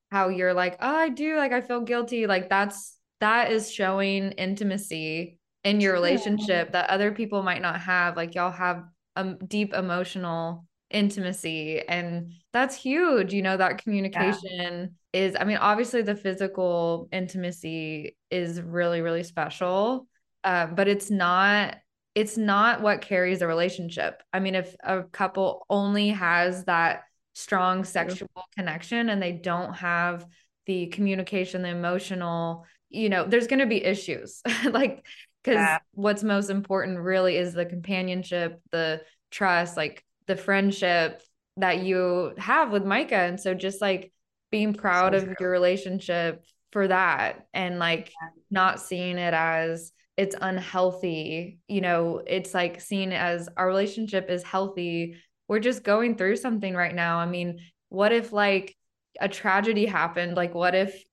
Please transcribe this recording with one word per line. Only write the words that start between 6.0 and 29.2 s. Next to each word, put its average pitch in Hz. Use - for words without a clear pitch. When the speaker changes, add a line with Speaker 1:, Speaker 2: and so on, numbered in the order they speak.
Speaker 1:
that 180
other 208
people 208
might 180
not 175
have. 175
Like, 170
y'all 180
have 175
a 190
deep 202
emotional 175
intimacy, 180
and 175
that's 262
huge. 262
You 196
know, 190
that 185
Speaker 2:
Yeah. 202
Speaker 1:
communication 185
is, 190
I -
mean, 208
obviously 226
the 208
physical 185
intimacy 170
is 175
really, 170
really 170
special, 185
uh, 180
but 190
it's 202
not, 196
it's 214
not 214
what 208
carries 185
a 175
relationship. 170
I 190
mean, 190
if 180
a 185
couple -
only 202
has 180
that 165
strong 185
Speaker 2:
True. 190
Speaker 1:
sexual 185
connection 202
and 202